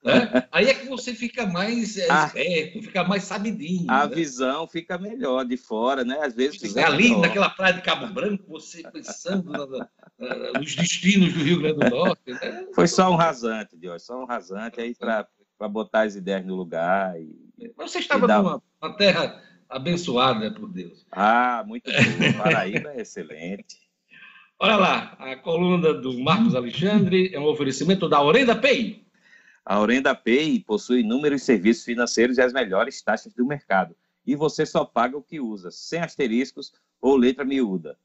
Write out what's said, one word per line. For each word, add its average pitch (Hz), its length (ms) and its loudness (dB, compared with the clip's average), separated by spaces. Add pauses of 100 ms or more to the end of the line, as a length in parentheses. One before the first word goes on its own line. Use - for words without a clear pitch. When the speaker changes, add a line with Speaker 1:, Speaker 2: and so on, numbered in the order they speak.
Speaker 1:
né? 123 480 2
Aí 190 140 4
é 262 80 4
que - 120 -8
você 247 280 -10
fica 233 320 -6
mais, 202 500 -2
é, 180 140 -2
Speaker 2:
Ah. 151 160 6
Speaker 1:
esperto, 165 560 -4
fica 180 220 -4
mais 196 200 0
sabidinho, 185 640 -4
Speaker 2:
A 139 180 4
Speaker 1:
né? - 80 -6
Speaker 2:
visão 143 540 -4
fica 175 300 -10
melhor 175 460 -4
de 123 120 -4
fora, 123 480 -2
né? 131 180 -4
Às 127 120 -4
vezes 135 260 -2
Speaker 1:
Você 113 80 -8
Speaker 2:
fica 113 140 -2
Speaker 1:
fica 160 100 4
ali, 190 120 2
Speaker 2:
melhor. 226 180 4
Speaker 1:
naquela 190 260 2
praia 185 240 0
de 175 100 -4
Cabo 135 300 -4
Branco, 196 340 -4
você 160 360 -16 (100)
pensando 165 580 -6
na, 147 160 -6
na, 127 220 -4 (300)
na, 123 420 -8
nos - 160 -8
destinos 175 560 4
do 165 100 -2
Rio 160 180 4
Grande 151 180 0
do 120 120 4
Norte, 151 420 -2
né? - 420 -10
Speaker 2:
Foi 175 120 6
só 185 240 4
um 175 60 4
rasante, 117 600 -2
Diógenes, 85 280 -12
só 127 180 -12
um 127 40 -12
rasante 110 540 -10
aí 120 140 -6
pra, 113 320 -4 (320)
pra 107 100 -8
botar 107 340 -2
as 107 120 -2
ideias 95 300 -4
no 92 100 -6
lugar 90 640 -2
e, 80 160 -16 (420)
Speaker 1:
Mas 330 140 -12
você 359 80 -6
Speaker 2:
e - 40 -2
Speaker 1:
estava - 240 2
Speaker 2:
dar 214 160 6
Speaker 1:
numa, 156 200 0 (200)
uma 156 140 -10
terra 170 440 2 (280)
abençoada 131 840 0
por 98 180 -12
Deus. 90 400 -14
Speaker 2:
Ah, 117 560 2
muito 113 240 -12
bom. 139 420 2
Speaker 1:
<laughs> 110 100 0
Speaker 2:
Paraíba 101 520 0
é 117 60 -10
excelente. 87 760 -12 (840)
Speaker 1:
Olha 208 160 4
lá, 143 420 0
a 131 180 -12
coluna 170 580 2
do 127 260 -6
Marcos 175 340 4
Alexandre 185 800 2
é 139 60 -6
um 147 60 0
oferecimento 151 600 0
da 143 140 6
Orenda 226 320 6
Pay. 139 480 0 (640)
Speaker 2:
A 101 140 2
Orenda 127 340 2
Pay 127 460 2
possui 120 400 0
inúmeros 135 420 0
serviços 110 420 2
financeiros 120 540 0
e - 40 4
as 123 100 2
melhores 117 500 -2
taxas 110 320 -4
do 123 100 -2
mercado. 98 520 -2 (280)
E 143 120 -2
você 151 280 -2
só 147 200 0
paga 123 320 -2
o 139 60 -10
que 156 180 -12
usa, 104 300 -8
sem - 300 -8
asteriscos 135 720 -4 (280)
ou 135 160 4
letra 131 280 4
miúda. 98 600 -2